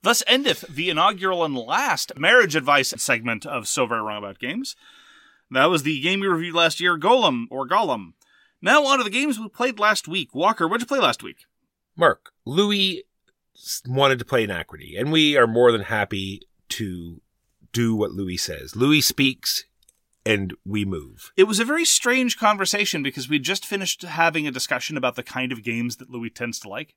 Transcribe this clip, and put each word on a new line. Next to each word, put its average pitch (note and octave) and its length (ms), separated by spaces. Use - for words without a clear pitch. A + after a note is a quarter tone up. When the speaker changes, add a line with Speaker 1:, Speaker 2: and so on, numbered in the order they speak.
Speaker 1:
Thus A3+ 240
endeth B3+ 420
the E3 220
inaugural F3+ 540
and D3 120
last D#3 600
marriage F#3 380
advice C#3 440
segment A#2 480
of A#2+ 200
So C3 200
Very A2+ 160
Wrong G#2+ 160
About G2+ 200
Games. F#3+ 380
That C3+ 200
was D#3 120
the C#3+ 180
game F#3 200
we G3 60
reviewed E3+ 280
last E3 240
year, F3 200
Golem, E3 520
or C3 160
Gollum. C3 460
Now C4+ 240
on C4+ 140
to A#3+ 60
the G#3 60
games B3 300
we A3 80
played A#3+ 300
last G#3 280
week. E3 280
Walker, E3+ 340
what'd A3+ 140
you A#3 40
play C#4 140
last C#3 220
week? - 240
Speaker 2:
Mark, - 360
Louis F#3+ 600
s-, - 300
wanted C3+ 320
to A#2 60
play A#2 220
Anachrony, E2 540
and C3+ 100
we D3+ 260
are B2 100
more A#2 260
than A2 100
happy G2 600
to F2 520
do A#2 240
what G#2 160
Louis F#2 240
says. D2+ 400
Louis C#3+ 240
speaks, - 640
and G2 300
we G#2 220
move. D#2 500
Speaker 1:
It F#3+ 80
was G#3 160
a A#3 60
very D#4+ 180
strange B3+ 540
conversation G3+ 640
because C3 260
we D3+ 100
just D3+ 280
finished F#3+ 360
having D#3+ 440
a C#3 60
discussion B2+ 440
about B2+ 200
the B2+ 60
kind B2+ 300
of A#2 100
games A#2 340
that B2+ 120
Louis A#2 220
tends A#2 300
to - 80
like, A2 280